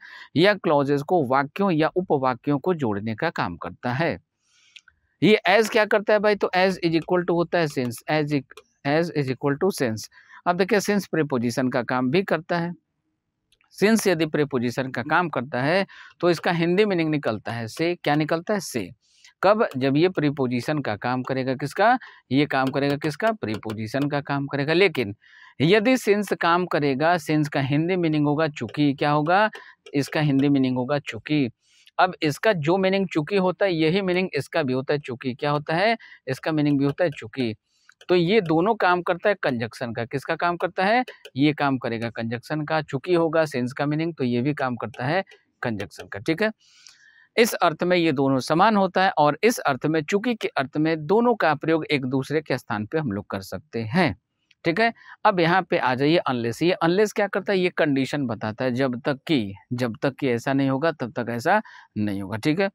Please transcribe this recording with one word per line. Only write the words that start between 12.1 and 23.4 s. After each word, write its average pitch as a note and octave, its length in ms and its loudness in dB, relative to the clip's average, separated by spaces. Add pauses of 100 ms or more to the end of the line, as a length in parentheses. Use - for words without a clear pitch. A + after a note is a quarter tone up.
भी F3+ 120 2
करता F3 360 -2
है। E3+ 140 -4 (1080)
since G#3+ 280 4
यदि E3 200 4
प्रीपोजिशन C3+ 640 -2
का B2+ 120 -6
काम E3 260 0
करता B2 340 -4
है F3+ 240 2 (340)
तो F3 100 4
इसका E3+ 200 0
हिंदी F3 340 2
मीनिंग E3+ 260 0
निकलता C#3+ 420 -4
है A#2 160 -6
से। E3 260 -2
क्या D3 200 -2
निकलता E3 400 -2
है? G3+ 60 -2
से। G#2 300 -6 (520)
कब? G#3+ 240 4 (100)
जब C3+ 200 2
ये E3+ 120 4
प्रीपोजिशन C#3+ 720 -2
का B2 180 -4
काम B2+ 260 -4
करेगा। C3 320 -4
किसका? D3 440 2 (340)
ये C#3 140 4
काम C3+ 200 0
करेगा C#3+ 300 0
किसका? D#3 360 -2
प्रीपोजिशन C3+ 760 -4